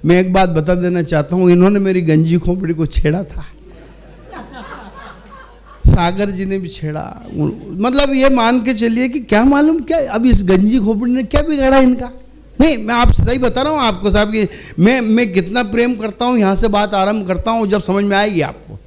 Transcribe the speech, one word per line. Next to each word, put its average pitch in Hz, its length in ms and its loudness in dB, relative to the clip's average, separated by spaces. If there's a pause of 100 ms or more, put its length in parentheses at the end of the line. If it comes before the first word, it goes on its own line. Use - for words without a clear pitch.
मैं 175 160 4
एक 185 120 0
बात 190 160 2
बता 165 260 0
देना 180 280 -2
चाहता 151 340 -2
हूँ, 180 140 4
इन्होंने 190 300 4
मेरी 190 200 0
गंजी 160 380 2
खोपड़ी 175 360 -2
को 156 120 -2
छेड़ा 160 360 0
था, - 240 -10 (2500)
सागर 190 440 2
जी 185 140 -6
ने 196 140 -4
भी 175 100 -8
छेड़ा। - 560 -10 (120)
उन-, 156 440 -6
मतलब 269 340 0
ये 262 140 4
मान 247 320 2
के 240 140 -2
चलिए 233 340 0
कि 262 120 -6
क्या 214 240 2
मालूम 294 360 4
क्या, 320 320 -2
अब 226 140 0
इस 208 180 2
गंजी 196 340 2
खोपड़ी 220 340 0
ने 254 100 -2
क्या 294 200 -2
बिगाड़ा 277 360 2
इनका। 254 320 2 (500)
नहीं, 285 180 4
मैं 220 160 -4
आप 240 180 4
सही 247 260 2
बता 247 240 -2
रहा 302 100 -2
हूँ 302 80 -2
आपको 202 300 0
साहब 208 220 2
कि 214 160 -2 (300)
मैं, 240 220 4
मैं 220 320 0
कितना 190 300 -2
प्रेम 233 320 -2
करता 214 300 -6
हूँ, 247 140 0
यहाँ 196 180 2
से 220 120 0
बात 202 260 -2
आरंभ 196 340 -2
करता 185 220 -4
हूँ, 226 160 -2
जब 196 160 0
समझ 196 220 -2
में 202 120 0
आएगी 202 240 0
आपको। - 460 -8